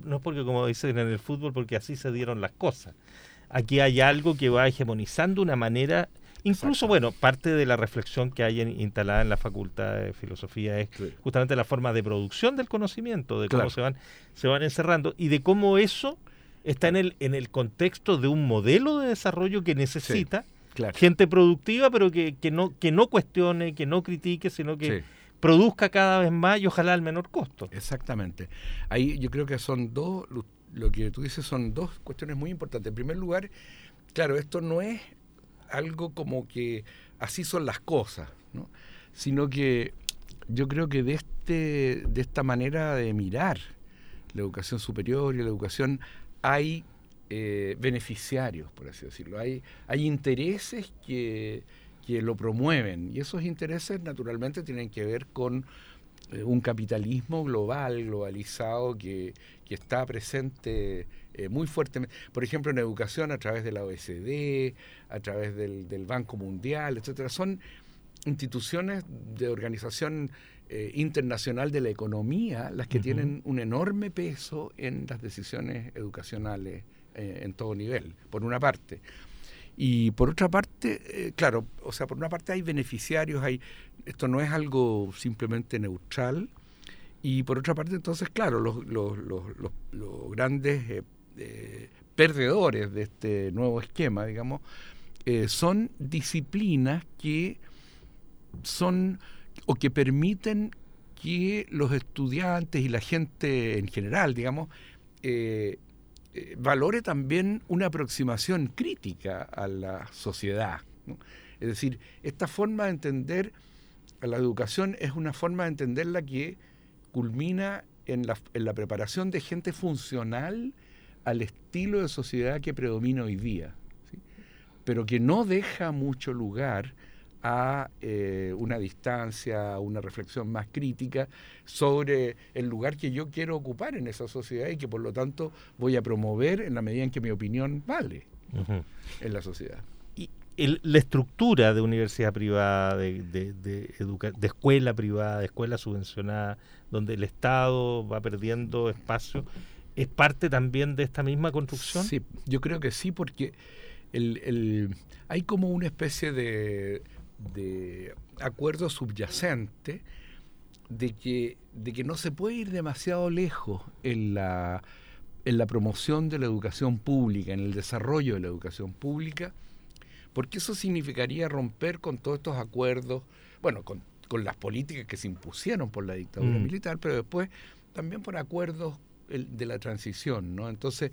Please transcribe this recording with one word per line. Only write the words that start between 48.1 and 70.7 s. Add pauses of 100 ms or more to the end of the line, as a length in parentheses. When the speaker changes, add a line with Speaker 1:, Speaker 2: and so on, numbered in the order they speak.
Speaker 2:
por
así
decirlo.
Hay, (260)
hay
intereses (120)
que, (420)
que
lo
promueven
y
esos
intereses
naturalmente
tienen
que
ver
con, (680)
eh,
un
capitalismo
global,
globalizado
que, (300)
que
está
presente, (260)
eh,
muy
fuertemente. (180)
Por
ejemplo,
en
educación
a
través
de
la
O
E
C
D, (320)
a
través
del,
del
Banco
Mundial,
etcétera.
Son (640)
instituciones (320)
de
organización, (380)
eh,